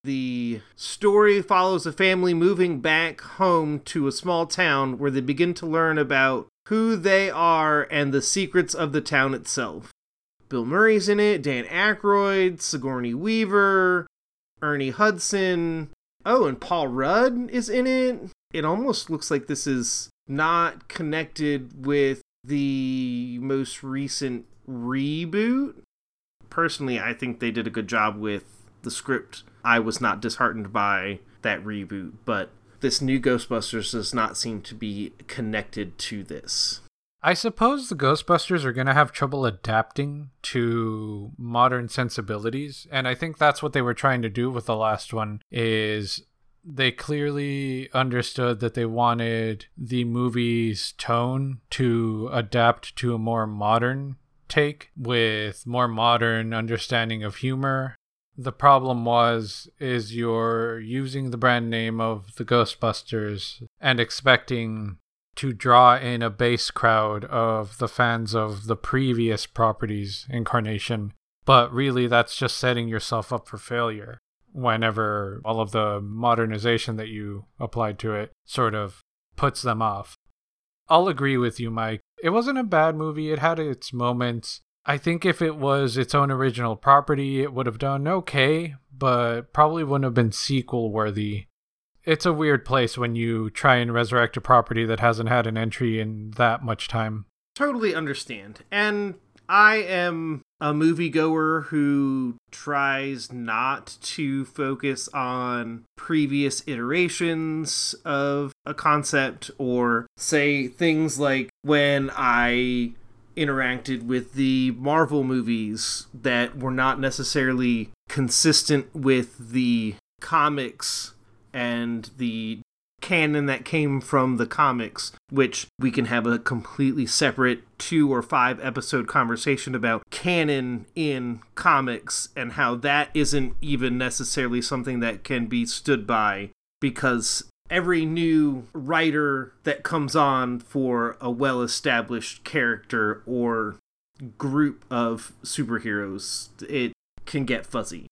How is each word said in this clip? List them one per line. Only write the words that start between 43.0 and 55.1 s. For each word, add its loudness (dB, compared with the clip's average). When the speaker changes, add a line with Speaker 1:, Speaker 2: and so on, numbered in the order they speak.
Speaker 2:
I -2
think -8
that's 4
what -4
they 2
were 0
trying 0
to -2
do -2
with -6
the 0
last -2
one, -4
is -2
they 0
clearly -4
understood 0
that -2
they 0
wanted 0
the -2
movie's 0
tone -2
to 0
adapt 2
to 0
a -2
more 0
modern 0
take 0
with 0